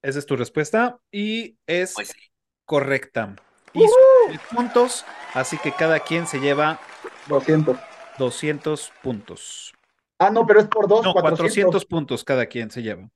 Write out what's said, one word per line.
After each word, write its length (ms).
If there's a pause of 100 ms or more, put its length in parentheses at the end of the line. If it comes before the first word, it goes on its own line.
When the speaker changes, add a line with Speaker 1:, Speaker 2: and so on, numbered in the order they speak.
Speaker 1:
Esa 160
es 80
tu 100
respuesta 600 (120)
y 560
es 280
Speaker 2:
Pues 140
sí. 100 (460)
Speaker 1:
correcta. 720 (380)
Y 80
Speaker 3:
¡Uhú! 60
Speaker 1:
son 100 (300)
tres 140 (100)
puntos, 540 (300)
así 240
que 140
cada 280
quien 260
se 140
lleva 400 (440)
Speaker 3:
Doscientos. 540 (400)
Speaker 1:
doscientos 760 (100)
puntos. 720 (460)
Speaker 3:
Ah, 120
no, 160
pero 140
es 80
por 200
dos, 160
Speaker 1:
No, 80
Speaker 3:
cuatrocientos. 180
Speaker 1:
cuatrocientos 560
puntos 380
cada 220
quien 240
se 120
lleva. 340